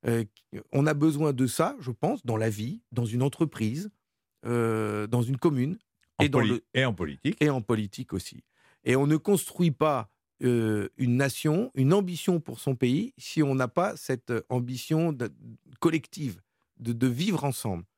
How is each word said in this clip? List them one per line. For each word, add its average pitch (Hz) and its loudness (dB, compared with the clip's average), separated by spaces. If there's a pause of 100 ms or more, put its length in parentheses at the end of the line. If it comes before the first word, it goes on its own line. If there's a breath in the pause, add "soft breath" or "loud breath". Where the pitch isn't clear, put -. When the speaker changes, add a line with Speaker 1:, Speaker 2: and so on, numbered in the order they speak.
Speaker 1:
Euh, 117 0 (480)
on 139 2
a 143 2
besoin 151 2
de 131 2
ça, 240 -2
je 131 -8
pense, 196 -4
dans 117 -2
la 110 0
vie, 113 -6 (100)
dans 120 -2
une 117 -2
entreprise, 143 -2 (560)
euh, 110 0
dans 120 2
une 127 -2
commune, 151 2 (420)
Speaker 2:
En 147 6
Speaker 1:
et 147 4
dans 135 4
Speaker 2:
poli-, 113 4
Speaker 1:
le 120 -2 (100)
Speaker 2:
et 131 4
en 117 0
politique. 82 -4
Speaker 1:
et 151 4
en 131 0
politique 110 -4
aussi. - -8 (400 soft breath)
Et 123 4
on 139 4
ne 156 4
construit 175 2
pas, 139 0 (340)
euh, 113 2 (100)
une 123 2
nation, 156 0
une 135 4
ambition 180 2
pour 123 -8
son 135 -2
pays, 139 0
si - -2
on 139 2
n'a 127 0
pas 175 -2
cette, - -6
euh, 117 0
ambition 131 -2
de, 120 -6 (500)
collective 147 -2 (380)
de, 117 -4
de 117 0
vivre 151 0
ensemble. 98 -4 (140)